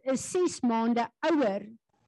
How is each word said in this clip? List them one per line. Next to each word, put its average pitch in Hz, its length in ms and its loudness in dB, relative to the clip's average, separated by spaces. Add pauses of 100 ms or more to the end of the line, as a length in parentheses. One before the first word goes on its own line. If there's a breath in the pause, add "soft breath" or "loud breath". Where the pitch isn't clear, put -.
is 262 180 -2
ses - 400 -2
maande 233 460 0 (240)
ouer 208 340 2 (420)